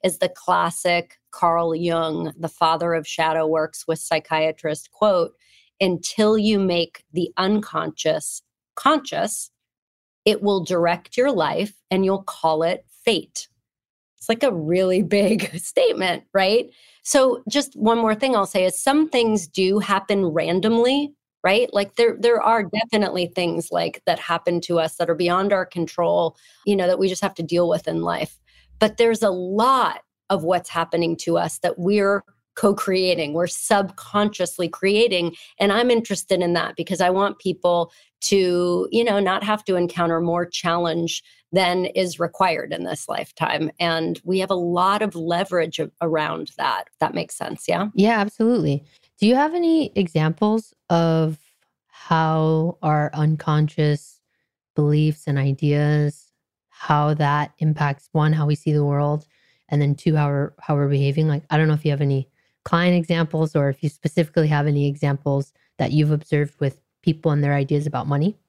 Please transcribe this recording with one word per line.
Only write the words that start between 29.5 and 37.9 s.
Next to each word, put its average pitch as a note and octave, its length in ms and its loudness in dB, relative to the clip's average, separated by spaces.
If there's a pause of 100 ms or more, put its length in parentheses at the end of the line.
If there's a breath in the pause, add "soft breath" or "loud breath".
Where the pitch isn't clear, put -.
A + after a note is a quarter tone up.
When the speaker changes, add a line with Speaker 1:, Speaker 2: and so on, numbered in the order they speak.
Speaker 1:
of F3 160 0
what's F3 240 0
happening E3+ 480 -2
to E3+ 200 -2
us E3+ 220 -4
that - 180 -2
we're G3 460 0 (320)
co-creating, F#3 800 0
we're F3 140 0
subconsciously G3+ 1200 -2
creating. F#3+ 640 0 (240 loud breath)
And G3+ 140 2
I'm B3 180 2
interested G#3 500 0
in F3 120 2
that E3+ 220 -2
because E3+ 260 -4
I F3+ 80 4
want F#3+ 300 0
people F3 520 0 (300 soft breath)